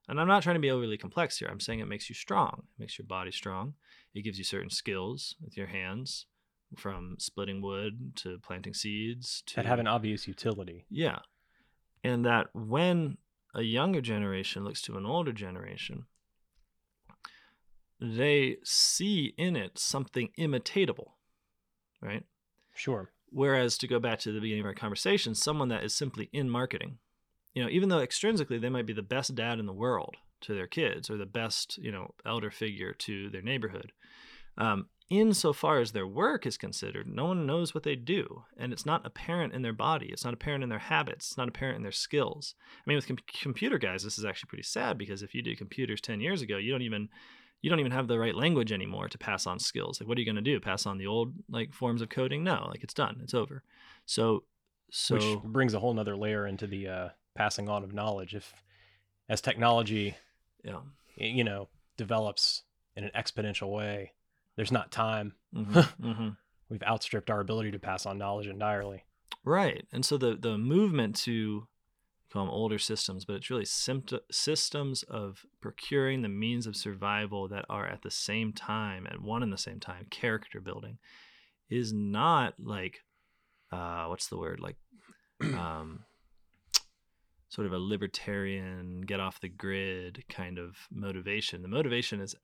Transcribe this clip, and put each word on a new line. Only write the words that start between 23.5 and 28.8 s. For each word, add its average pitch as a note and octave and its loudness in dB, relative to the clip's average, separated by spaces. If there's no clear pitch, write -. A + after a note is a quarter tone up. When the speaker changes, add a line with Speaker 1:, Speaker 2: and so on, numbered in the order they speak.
Speaker 1:
to B2+ -2
go A#2+ 4
back A#2 0
to A2 -2
the G#2+ -2
beginning G#2+ 0
of G2+ -2
our F#2+ -4
conversation, A2+ 2
someone D3 2
that A2+ 0
is G#2+ -2
simply B2 -4
in C3+ 0
marketing, B2 -2
you C3 0
know, A#2+ 0
even F#3+ 4
though D#3+ 6
extrinsically E3 2
they A#2+ 0
might B2 0